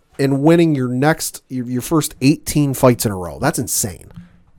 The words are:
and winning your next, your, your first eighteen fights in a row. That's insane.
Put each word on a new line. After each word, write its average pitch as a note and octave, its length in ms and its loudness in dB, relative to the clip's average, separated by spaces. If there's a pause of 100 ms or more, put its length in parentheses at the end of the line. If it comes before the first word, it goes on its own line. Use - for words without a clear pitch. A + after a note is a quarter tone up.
(180)
and C#3 260 0
winning E3 320 4
your B2+ 140 -2
next, C#3 580 -2
your, B2+ 180 -8
your B2 160 -4
first D#3 380 0
eighteen C#3+ 540 0
fights B2 320 2
in G#2+ 80 -2
a - 20 -6
row. E2 240 -10
That's B2+ 180 -2
insane. - 540 -6 (480)